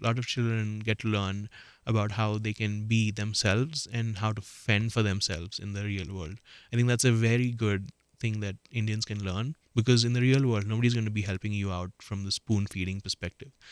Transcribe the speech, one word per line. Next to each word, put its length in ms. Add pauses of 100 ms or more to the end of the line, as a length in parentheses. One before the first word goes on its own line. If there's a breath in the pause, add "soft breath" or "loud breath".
lot 180
of 80
children 520
get 200
to 80
learn 420 (380 loud breath)
about 240
how 260
they 160
can 320
be 260
themselves 800
and 260
how 160
to 80
fend 520
for 80
themselves 560
in 160
the 100
real 300
world. 260 (320 loud breath)
I 40
think 140
that's 160
a 60
very 400
good 380 (300)
thing 220
that 160 (120)
Indians 340
can 200
learn, 320 (180)
because 300
in 100
the 80
real 260
world, 200
nobody's 260
gonna 160
be 140
helping 300
you 180
out 280
from 240
the 80
spoon 360
feeding 340
perspective. 500 (200 loud breath)